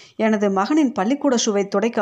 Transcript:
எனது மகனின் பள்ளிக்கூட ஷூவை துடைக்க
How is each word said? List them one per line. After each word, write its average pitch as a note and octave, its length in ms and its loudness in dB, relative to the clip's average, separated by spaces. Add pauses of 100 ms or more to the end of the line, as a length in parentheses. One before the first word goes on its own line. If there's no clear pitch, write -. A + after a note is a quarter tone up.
(160)
எனது G#3+ 360 0
மகனின் A#3+ 400 2
பள்ளிக்கூட B3+ 460 0
ஷூவை G3+ 300 0
துடைக்க A3 340 -2